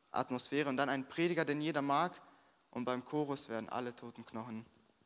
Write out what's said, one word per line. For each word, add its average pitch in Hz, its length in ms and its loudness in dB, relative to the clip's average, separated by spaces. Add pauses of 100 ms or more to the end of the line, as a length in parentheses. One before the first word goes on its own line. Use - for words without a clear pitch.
(120)
Atmosphäre 139 580 0
und 127 80 0
dann 139 120 6
einen 131 180 0
Prediger, 165 380 2
den 147 160 0
jeder 147 200 0
mag. 143 380 2 (520)
Und 123 140 -2
beim 123 200 0
Chorus 143 420 0
werden 110 220 -4
alle 120 260 -4
toten 117 300 -12
Knochen 113 400 -8 (400)